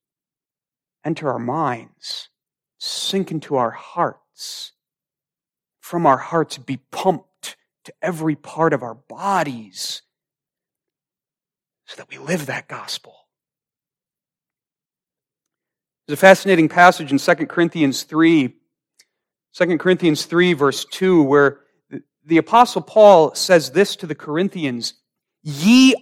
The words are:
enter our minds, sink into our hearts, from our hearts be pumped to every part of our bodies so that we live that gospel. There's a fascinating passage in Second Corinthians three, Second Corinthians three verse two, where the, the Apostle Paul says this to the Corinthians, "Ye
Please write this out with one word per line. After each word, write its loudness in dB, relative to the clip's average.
enter -6
our -6
minds, -8
sink -8
into -6
our 0
hearts, -10
from -4
our 4
hearts -6
be -12
pumped -8
to -20
every -4
part -4
of -2
our -14
bodies -8
so -20
that -20
we -20
live -8
that -12
gospel. -16
There's -8
a -14
fascinating 6
passage 4
in 2
Second -2
Corinthians -2
three, 0
Second -2
Corinthians 0
three 0
verse -2
two, 2
where 2
the, -14
the 0
Apostle 2
Paul 6
says 0
this 0
to -14
the -10
Corinthians, -6
"Ye 4